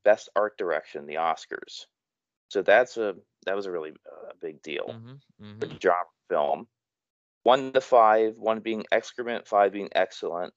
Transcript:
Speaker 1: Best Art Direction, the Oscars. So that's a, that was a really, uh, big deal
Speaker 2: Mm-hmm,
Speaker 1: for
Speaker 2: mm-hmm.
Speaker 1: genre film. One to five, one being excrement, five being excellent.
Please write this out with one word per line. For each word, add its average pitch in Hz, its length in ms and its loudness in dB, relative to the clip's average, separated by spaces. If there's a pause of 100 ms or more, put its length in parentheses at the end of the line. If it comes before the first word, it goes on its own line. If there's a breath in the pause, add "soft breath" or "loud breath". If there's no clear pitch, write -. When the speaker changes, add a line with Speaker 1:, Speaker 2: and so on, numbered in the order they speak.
Speaker 1:
Best 104 320 4
Art 104 220 0
Direction, 78 480 -4
the 76 100 -10
Oscars. - 720 -6 (640)
So 98 120 -2
that's 113 360 4
a, 104 180 -4 (300)
that 95 100 -4
was 101 100 -4
a 92 60 -8
really, 78 200 -8
uh, - 400 -20 (100)
big 80 200 -12
deal 76 260 -8
Speaker 2:
Mm-hmm, 113 720 -18
Speaker 1:
for 107 80 -8
Speaker 2:
mm-hmm. - 140 -16
Speaker 1:
genre 87 240 0 (240)
film. 78 380 -2 (760)
One 131 280 4
to 131 100 2
five, 110 540 4
one 110 240 -2
being 107 320 -6
excrement, 117 560 -4
five 101 240 4
being 101 240 -8
excellent. 90 600 -4